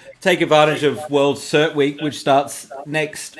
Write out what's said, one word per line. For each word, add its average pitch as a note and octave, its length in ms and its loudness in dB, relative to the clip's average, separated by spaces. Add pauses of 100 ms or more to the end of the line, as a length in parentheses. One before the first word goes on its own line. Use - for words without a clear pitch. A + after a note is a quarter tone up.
(220)
take F3+ 200 2
advantage D3+ 420 4
of C#3+ 260 -2
World C#3 280 2
Cert D3+ 380 0
Week, D3 260 0
which D3 160 -6
starts C#3 540 0 (140)
next, D3+ 540 -6